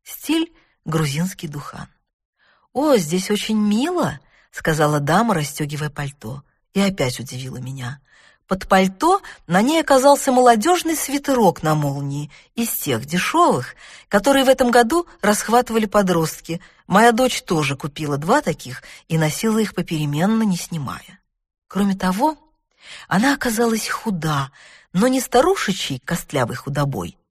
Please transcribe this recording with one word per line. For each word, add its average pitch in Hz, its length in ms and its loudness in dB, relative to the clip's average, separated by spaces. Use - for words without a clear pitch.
Стиль — - 500 -4
грузинский 156 640 -4
духан. - 400 -14
"О, 277 240 4
здесь 180 340 -2
очень 214 260 -2
мило", 214 600 -2
сказала 151 480 0
дама, 185 340 2
расстегивая 151 560 -6
пальто. 139 540 -12
И 196 80 2
опять 190 380 -2
удивила 127 380 -12
меня. 127 440 -10
Под 190 200 -4
пальто 196 540 2
на 175 140 2
ней 311 200 2
оказался 277 500 4
молодежный 254 640 4
свитерок 269 680 0
на 156 100 2
молнии, 143 560 -4
из 233 160 -4
тех 123 360 -4
дешевых, 180 720 0
которые 269 380 2
в 262 40 6
этом 254 220 4
году 240 360 4
расхватывали 220 640 2
подростки. 175 760 0
Моя 220 260 6
дочь 247 300 0
тоже 147 340 -2
купила 147 420 -6
два 196 240 2
таких 143 420 -8
и 160 100 -2
носила 160 400 0
их 220 160 -2
попеременно, 170 720 -2
не 190 140 0
снимая. - 640 -10
Кроме 196 280 -2
того, 202 420 -2
она 233 260 2
оказалась 233 540 -2
худа, 151 640 -4
но 202 140 2
не 262 140 0
старушечьей 254 800 0
костлявой 131 560 -4
худобой, 139 640 -4